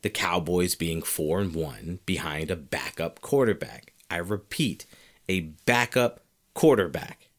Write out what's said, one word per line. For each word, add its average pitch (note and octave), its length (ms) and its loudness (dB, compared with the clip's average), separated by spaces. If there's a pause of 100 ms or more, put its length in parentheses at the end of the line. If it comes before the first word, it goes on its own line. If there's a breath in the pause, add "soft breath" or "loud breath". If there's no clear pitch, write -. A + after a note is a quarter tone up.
the - 100 -2
Cowboys F2+ 640 2
being E2 280 -2
four D#2+ 360 0
and F#2 160 -2
one D#2 500 -6
behind D#2+ 460 -4
a F2+ 60 -2
backup - 640 -8
quarterback. - 720 0 (180)
I F2 60 -4
repeat, G2 680 -4 (440 soft breath)
a F#2+ 140 0 (220)
backup A#2+ 540 2 (360)
quarterback. - 720 2 (100)